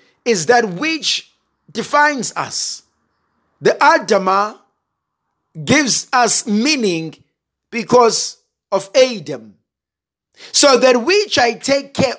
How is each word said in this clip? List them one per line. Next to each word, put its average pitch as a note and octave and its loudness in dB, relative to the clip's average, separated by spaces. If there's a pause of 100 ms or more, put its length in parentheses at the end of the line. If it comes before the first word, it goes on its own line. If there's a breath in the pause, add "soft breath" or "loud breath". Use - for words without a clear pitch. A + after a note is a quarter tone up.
(240 soft breath)
is F#3+ -2
that A#3+ 4
which A3+ -6 (400)
defines D4 -2
us. - -8 (760)
The C#3+ 2
Adama G#3 0 (1040)
gives B3+ 0
us B3 0
meaning G#3 -2 (540)
because A#3 0 (320)
of F#3+ -4
Adam. D3+ -2 (960 loud breath)
So C4+ 4
that B3 4
which F#4+ 0
I A#3+ 2
take C#4 -4
care B3 -2